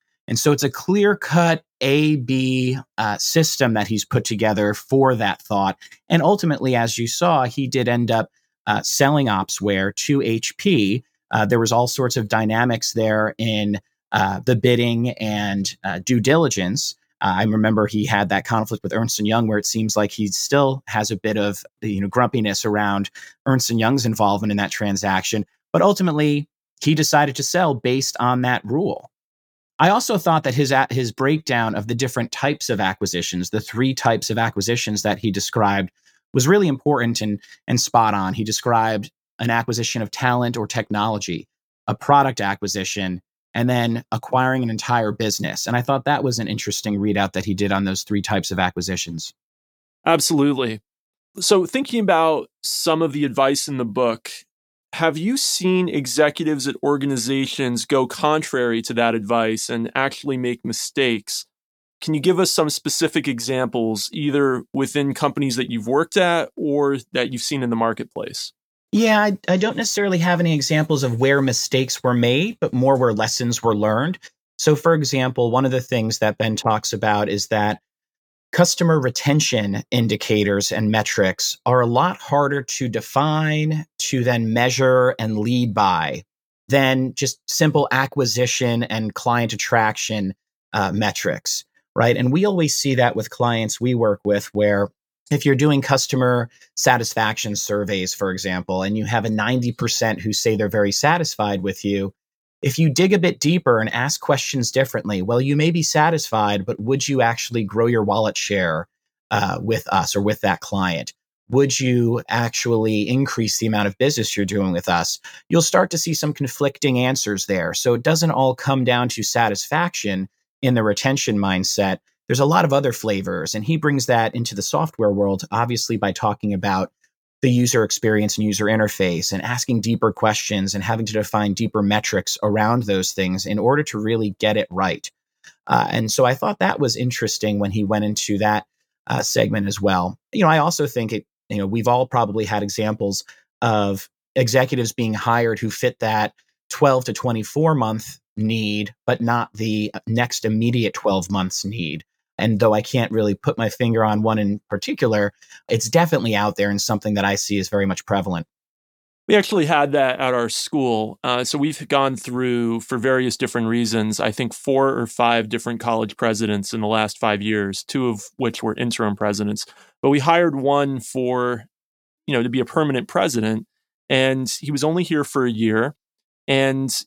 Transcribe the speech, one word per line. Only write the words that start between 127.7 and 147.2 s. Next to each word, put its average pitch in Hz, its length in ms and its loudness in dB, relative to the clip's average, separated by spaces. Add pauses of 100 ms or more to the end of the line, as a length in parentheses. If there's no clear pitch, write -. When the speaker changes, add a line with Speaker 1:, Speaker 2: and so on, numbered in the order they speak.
Speaker 1:
experience 107 560 0
and 107 80 0
user 104 200 0
interface 101 640 0
and 98 100 -4
asking 120 380 -2
deeper 113 320 0
questions 104 600 0
and 101 120 -4
having 113 220 -2
to 110 60 -6
define 104 420 0
deeper 107 280 -2
metrics 101 640 0
around 110 400 2
those 95 260 0
things 92 360 -2
in 104 120 -2
order 131 240 2
to 131 160 -6
really 107 400 0
get 107 180 2
it 107 140 0
right. 92 400 -2 (560)
Uh, 57 240 4
and 113 220 -2
so 131 120 4
I 127 100 4
thought - 260 -4
that 190 180 0
was 127 160 2
interesting 113 640 -2
when 101 140 0
he 107 100 0
went 104 220 0
into 104 340 -2
that, 107 260 0 (440)
uh, - 140 0
segment 107 440 0
as 95 140 -4
well. 95 360 0 (160)
You 208 120 2
know, 160 60 6
I 160 80 4
also 151 280 0
think 113 260 -4
it, 104 140 -6 (220)
you 107 80 -4
know, 101 100 -2
we've 110 220 0
all 123 180 2
probably 110 380 0
had 101 180 -2
examples 101 640 -4 (360)
of 104 480 0 (280)
executives 123 560 0
being 113 220 -2
hired 117 440 0
who 113 120 -4
fit - 280 -4
that 107 340 0 (360)
twelve 131 380 2
to 117 60 -4
twenty-four 127 640 0